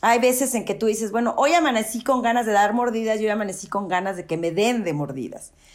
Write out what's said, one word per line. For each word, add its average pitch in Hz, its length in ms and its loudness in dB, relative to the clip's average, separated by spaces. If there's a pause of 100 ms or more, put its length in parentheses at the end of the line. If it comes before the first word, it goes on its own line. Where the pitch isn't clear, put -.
Hay 233 180 4
veces 254 380 2
en 208 80 -4
que 202 100 -4
tú 226 120 -2
dices, 214 260 -2
"Bueno, 233 260 0
hoy 285 160 4
amanecí 247 480 0
con 262 180 2
ganas 233 240 0
de 220 80 0
dar 208 200 4
mordidas 226 480 0
y 220 40 -2
hoy 214 60 2
amanecí 208 380 -4
con 202 180 -4
ganas 185 300 -2
de 175 100 -10
que 160 100 -4
me 170 140 -2
den 214 320 2
de 170 100 -2
mordidas". 135 600 -6 (220)